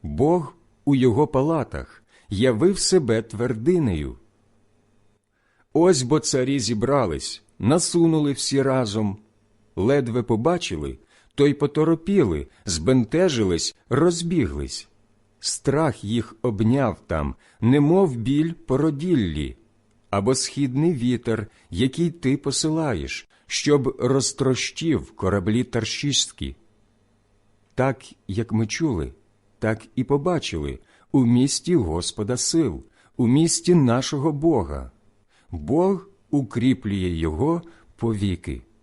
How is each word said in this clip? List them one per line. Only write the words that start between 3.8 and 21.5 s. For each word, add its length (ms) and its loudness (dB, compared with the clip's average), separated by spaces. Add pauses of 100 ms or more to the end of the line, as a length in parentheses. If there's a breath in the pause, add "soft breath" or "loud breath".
Ось 300 4
бо 180 2
царі 400 0
зібрались, 800 -2 (160)
насунули 720 2
всі 300 -2
разом, 560 0 (580)
ледве 460 0
побачили, 760 -2 (360 soft breath)
то 120 4
й 80 4
поторопіли, 920 0 (180 soft breath)
збентежились, 1120 0 (120)
розбіглись. 1000 -2 (520)
Страх 640 -2
їх 380 -4
обняв 640 0
там, 280 -4 (260 soft breath)
немов 560 4
біль 360 0
породіллі, 1040 -2 (540)
або 240 0
східний 600 -2
вітер, 520 -2 (240 soft breath)